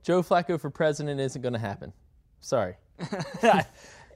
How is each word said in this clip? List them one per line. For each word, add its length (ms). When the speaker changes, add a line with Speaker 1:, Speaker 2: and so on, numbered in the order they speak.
Speaker 1:
Joe 180
Flacco 380
for 100
president 520
isn't 200
gonna 160
happen. 360
Sorry. 340
Speaker 2:
<laughs> 140